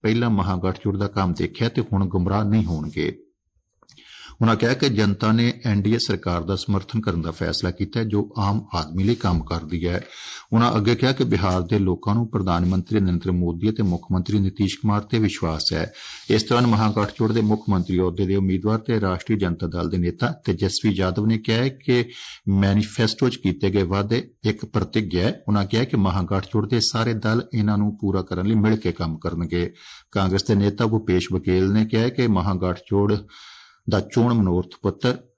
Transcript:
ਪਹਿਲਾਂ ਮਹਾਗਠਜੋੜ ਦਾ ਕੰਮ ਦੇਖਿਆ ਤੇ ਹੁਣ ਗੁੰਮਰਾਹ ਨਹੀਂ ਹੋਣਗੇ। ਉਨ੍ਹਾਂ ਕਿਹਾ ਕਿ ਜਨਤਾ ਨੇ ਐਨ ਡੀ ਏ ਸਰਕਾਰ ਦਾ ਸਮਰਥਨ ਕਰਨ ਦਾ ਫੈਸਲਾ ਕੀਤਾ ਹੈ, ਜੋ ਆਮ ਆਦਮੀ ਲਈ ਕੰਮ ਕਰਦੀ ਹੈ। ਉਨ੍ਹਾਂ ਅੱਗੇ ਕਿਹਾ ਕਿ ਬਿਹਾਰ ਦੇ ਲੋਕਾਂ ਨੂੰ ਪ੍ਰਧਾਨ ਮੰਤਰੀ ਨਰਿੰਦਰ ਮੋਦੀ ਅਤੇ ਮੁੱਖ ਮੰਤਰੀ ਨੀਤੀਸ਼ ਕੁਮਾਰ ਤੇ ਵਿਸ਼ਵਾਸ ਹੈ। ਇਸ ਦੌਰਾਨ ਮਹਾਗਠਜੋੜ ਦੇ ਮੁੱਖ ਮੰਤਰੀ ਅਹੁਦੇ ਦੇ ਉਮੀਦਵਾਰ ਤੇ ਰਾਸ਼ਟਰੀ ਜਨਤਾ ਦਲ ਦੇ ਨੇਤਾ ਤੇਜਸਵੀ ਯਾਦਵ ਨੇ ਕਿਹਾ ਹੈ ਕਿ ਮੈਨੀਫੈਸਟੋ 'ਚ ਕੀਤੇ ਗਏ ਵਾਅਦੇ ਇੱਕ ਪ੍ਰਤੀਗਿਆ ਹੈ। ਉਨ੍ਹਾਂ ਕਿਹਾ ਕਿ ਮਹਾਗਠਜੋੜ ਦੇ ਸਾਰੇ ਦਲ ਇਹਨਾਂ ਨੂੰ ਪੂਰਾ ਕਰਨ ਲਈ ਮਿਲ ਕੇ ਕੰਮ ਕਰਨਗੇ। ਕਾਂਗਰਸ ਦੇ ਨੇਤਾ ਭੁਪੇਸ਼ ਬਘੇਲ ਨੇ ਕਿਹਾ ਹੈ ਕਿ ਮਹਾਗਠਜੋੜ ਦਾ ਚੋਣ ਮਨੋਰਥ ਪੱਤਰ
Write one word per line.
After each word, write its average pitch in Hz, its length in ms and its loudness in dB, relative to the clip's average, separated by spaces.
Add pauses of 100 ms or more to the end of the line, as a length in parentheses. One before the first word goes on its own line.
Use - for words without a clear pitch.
ਪਹਿਲਾਂ 117 280 2
ਮਹਾਗਠਜੋੜ 95 640 0
ਦਾ 98 120 -2
ਕੰਮ 92 260 0
ਦੇਖਿਆ 101 340 -2
ਤੇ 117 140 -2 (100)
ਹੁਣ 98 160 2
ਗੁੰਮਰਾਹ 98 360 0
ਨਹੀਂ 104 200 2
ਹੋਣਗੇ। 76 480 -4 (1300)
ਉਨ੍ਹਾਂ 110 140 4
ਕਿਹਾ 117 180 0
ਕਿ 139 140 0
ਜਨਤਾ 107 440 2
ਨੇ 120 200 2 (140)
ਐਨ 101 160 2
ਡੀ 107 100 2
ਏ 110 60 2
ਸਰਕਾਰ 87 440 -2
ਦਾ 92 140 -2
ਸਮਰਥਨ 101 440 -2
ਕਰਨ 87 220 -2
ਦਾ 82 80 -4
ਫੈਸਲਾ 82 400 -4
ਕੀਤਾ 104 300 -4
ਹੈ, 113 40 -2
ਜੋ 104 340 -2
ਆਮ 101 360 0
ਆਦਮੀ 85 300 -2
ਲਈ 117 100 2
ਕੰਮ 87 280 0
ਕਰਦੀ 82 440 -6
ਹੈ। 87 180 -2 (480)
ਉਨ੍ਹਾਂ 113 240 2
ਅੱਗੇ 110 180 2
ਕਿਹਾ 135 180 0
ਕਿ 131 120 0
ਬਿਹਾਰ 92 380 2
ਦੇ 101 160 0
ਲੋਕਾਂ 95 360 0
ਨੂੰ 113 140 0
ਪ੍ਰਧਾਨ 92 360 0
ਮੰਤਰੀ 92 360 0
ਨਰਿੰਦਰ 92 320 0
ਮੋਦੀ 87 380 0
ਅਤੇ 110 120 -4
ਮੁੱਖ 87 300 -2
ਮੰਤਰੀ 92 260 0
ਨੀਤੀਸ਼ 95 400 0
ਕੁਮਾਰ 104 240 0
ਤੇ 113 160 -2
ਵਿਸ਼ਵਾਸ 80 540 -2
ਹੈ। 80 200 -2 (380)
ਇਸ 110 140 2
ਦੌਰਾਨ 123 220 2
ਮਹਾਗਠਜੋੜ 107 680 2
ਦੇ 113 80 2
ਮੁੱਖ 107 280 2
ਮੰਤਰੀ 90 320 0
ਅਹੁਦੇ 90 260 0
ਦੇ 98 100 0
ਉਮੀਦਵਾਰ 98 420 0
ਤੇ 110 220 -2
ਰਾਸ਼ਟਰੀ 98 360 -2
ਜਨਤਾ 87 300 -2
ਦਲ 82 240 -4
ਦੇ 90 80 -2
ਨੇਤਾ 87 340 -2 (120)
ਤੇਜਸਵੀ 98 500 0
ਯਾਦਵ 98 320 0
ਨੇ 113 120 2
ਕਿਹਾ 113 200 -2
ਹੈ 131 100 0
ਕਿ 123 360 0 (440)
ਮੈਨੀਫੈਸਟੋ 107 800 2
'ਚ 120 80 -2
ਕੀਤੇ 95 340 0
ਗਏ 98 120 2
ਵਾਅਦੇ 101 480 -2 (140)
ਇੱਕ 107 200 -2
ਪ੍ਰਤੀਗਿਆ 101 640 -2
ਹੈ। - 220 -4
ਉਨ੍ਹਾਂ 101 180 2
ਕਿਹਾ 113 180 0
ਕਿ 135 120 -2
ਮਹਾਗਠਜੋੜ 98 720 0
ਦੇ 117 120 2
ਸਾਰੇ 113 340 0
ਦਲ 110 400 0
ਇਹਨਾਂ 104 240 2
ਨੂੰ 104 200 0
ਪੂਰਾ 95 240 0
ਕਰਨ 90 240 -4
ਲਈ 113 80 2
ਮਿਲ 107 220 4
ਕੇ 90 160 -2
ਕੰਮ 80 260 -4
ਕਰਨਗੇ। 85 540 -4 (380)
ਕਾਂਗਰਸ 95 340 0
ਦੇ 110 100 2
ਨੇਤਾ 101 320 2
ਭੁਪੇਸ਼ 98 460 0
ਬਘੇਲ 92 400 2
ਨੇ 110 140 4
ਕਿਹਾ 113 160 0
ਹੈ 120 60 2
ਕਿ 127 180 0
ਮਹਾਗਠਜੋੜ 98 880 0 (760)
ਦਾ 101 100 2
ਚੋਣ 120 340 2
ਮਨੋਰਥ 90 480 2
ਪੱਤਰ 123 360 -2 (200)